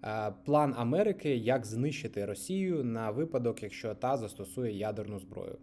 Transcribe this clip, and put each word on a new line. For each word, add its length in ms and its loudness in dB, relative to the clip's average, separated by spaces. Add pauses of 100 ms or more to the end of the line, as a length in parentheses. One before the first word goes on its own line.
е, 280 0 (120)
план 320 6
Америки, 600 2
як 300 2
знищити 580 -2
Росію 600 0
на 260 0
випадок, 520 0
якщо 320 -6
та 220 2
застосує 600 -4
ядерну 420 -4
зброю. 440 -10